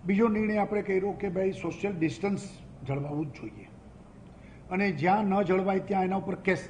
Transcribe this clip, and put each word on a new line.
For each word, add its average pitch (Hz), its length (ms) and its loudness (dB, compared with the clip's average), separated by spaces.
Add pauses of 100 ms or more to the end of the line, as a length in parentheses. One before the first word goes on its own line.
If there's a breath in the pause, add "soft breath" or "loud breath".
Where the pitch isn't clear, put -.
બીજો 202 220 6
નિર્ણય 214 300 2
આપણે 208 240 2
કર્યો 196 300 0
કે 196 180 -4
ભાઈ 190 220 0
social 170 480 -4
distance 160 580 0 (300)
જળવાવું 143 460 -4
જ - 20 -16
જોઈએ, 107 320 -14 (1040 loud breath)
અને 190 200 2
જ્યાં 180 320 4
ન 196 180 4
જળવાય 190 380 4
ત્યાં 190 240 0
એના 185 120 0
ઉપર 190 200 -2
કેસ - 340 0